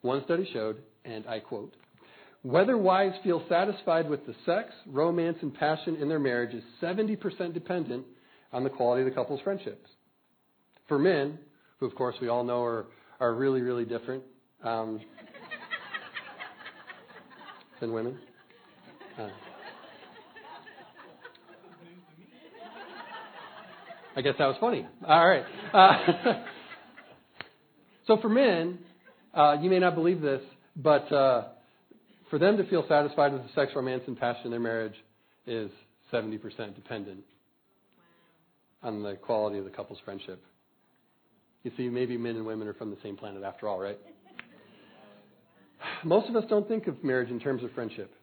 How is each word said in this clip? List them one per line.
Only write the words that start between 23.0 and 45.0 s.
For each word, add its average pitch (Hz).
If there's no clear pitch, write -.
I 139
guess 135
that 147
was 135
funny. 220
All 165
right. 160
Uh, 190
<laughs> -
so 220
for 220
men, 180
uh, 147
you 170
may 185
not 175
believe 170
this, 139
but, 147
uh, 131
for 151
them 196
to 190
feel 170
satisfied 147
with 135
the 117
sex, 139
romance, 127
and 123
passion 120
in 117
their 117
marriage 113
is 113
seventy 107
percent 104
dependent 101
on 104
the 101
quality 107
of 98
the 95
couple's 101
friendship. 95
You 117
see, 123
maybe 123
men 117
and 110
women 110
are 101
from 107
the 101
same 101
planet 98
after 98
all, 98
right? 101